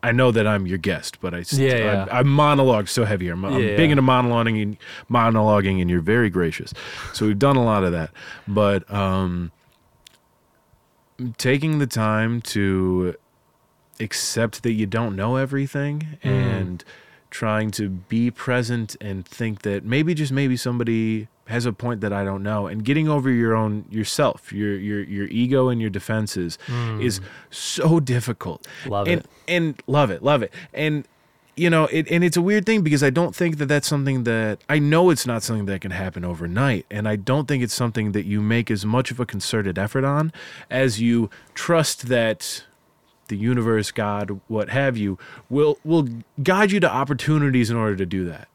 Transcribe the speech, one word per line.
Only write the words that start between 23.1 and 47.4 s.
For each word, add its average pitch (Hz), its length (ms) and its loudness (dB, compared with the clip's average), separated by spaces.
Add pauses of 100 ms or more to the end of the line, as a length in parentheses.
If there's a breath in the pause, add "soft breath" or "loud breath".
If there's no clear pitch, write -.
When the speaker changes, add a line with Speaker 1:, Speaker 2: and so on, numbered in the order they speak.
Speaker 1:
over 139 200 0
your 117 260 2
own, 107 340 -2
yourself, 110 640 -2
your, 101 240 -2
your, 104 260 -6
your 98 240 -8
ego 127 400 2
and 120 140 0
your 110 80 -2
defenses 98 680 -4 (100)
Speaker 2:
Mm. 117 360 -4
Speaker 1:
is 107 160 -2 (300 loud breath)
so - 500 0
difficult. 123 680 -4 (200 loud breath)
Speaker 2:
Love 101 220 -2
Speaker 1:
And, 170 140 0
Speaker 2:
it. - 60 -20 (200)
Speaker 1:
and 165 400 -2
love 135 240 4
it, 85 120 -8
love 135 200 2
it. 98 100 -8 (200 loud breath)
And, 151 340 -2 (480)
you 170 140 2
know, 160 220 4
it, 156 180 -2
and 170 140 2
it's 175 140 2
a 175 40 2
weird 196 240 2
thing 220 180 2
because 147 200 2
I 143 60 6
don't 147 260 0
think 165 220 0
that 147 80 -2
that's 147 220 0
something 135 360 0
that, 113 360 0 (100)
I 151 100 2
know 160 300 6
it's 147 180 2
not 117 160 -2
something 107 220 -2
that 95 160 -4
can 95 100 -8
happen 92 320 -6
overnight, 90 640 -2
and 107 180 -4
I 107 80 0
don't 127 320 0
think 135 160 0
it's 117 120 -4
something 110 380 -2
that 101 120 -2
you 104 160 -2
make 113 300 0
as 101 140 -2
much 123 260 0
of 120 80 -8
a 123 60 0
concerted 98 520 -4
effort 110 280 -2
on 147 260 0 (380 loud breath)
as 123 320 0
you 117 280 2 (260 loud breath)
trust 160 540 0
that 113 540 -2 (640)
the 107 100 -6
universe, 113 540 2
God, 104 560 -4
what 107 220 -4
have 131 280 0
you, 101 220 -2 (320 loud breath)
will, 147 320 2
will 156 240 2 (340)
guide 190 300 4
you 202 80 2
to 170 120 2
opportunities 135 800 2